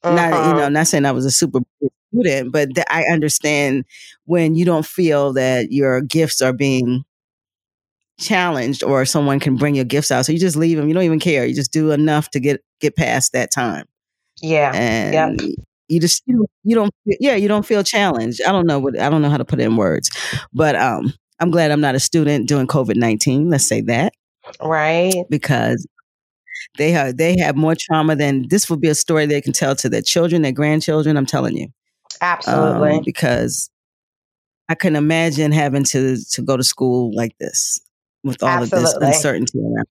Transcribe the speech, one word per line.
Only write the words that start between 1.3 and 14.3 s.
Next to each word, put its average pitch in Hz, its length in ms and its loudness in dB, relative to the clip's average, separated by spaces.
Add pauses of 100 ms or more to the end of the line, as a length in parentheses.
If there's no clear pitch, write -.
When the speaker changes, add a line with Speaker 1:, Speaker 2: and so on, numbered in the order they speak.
Speaker 1:
super 131 280 0 (220)
good 139 80 -2 (240)
student, 139 400 0
but 143 220 0
that 170 140 -2
I 165 220 0
understand 147 720 0 (420)
when 160 300 2
you 170 100 2
don't 160 200 2
feel 147 480 0
that 127 380 0
your 131 300 2
gifts 151 400 0
are 131 120 2
being 127 500 0 (1160)
challenged 151 640 -2
or 131 220 2
someone 139 340 0
can 135 160 0
bring 143 200 0
your 131 100 0
gifts 143 260 -2
out. 127 140 0
So 156 60 -2
you 165 80 0
just 175 160 0
leave 160 240 0
'em. 147 80 0
You 156 60 0
don't 185 100 2
even 160 160 2
care. 147 260 0
You 127 80 -2
just 135 180 -4
do 156 200 2
enough 151 400 0
to 143 80 -4
get, 139 240 -2 (160)
get 147 160 -2
past 127 380 0
that 127 180 -2
time. 104 340 -4 (560)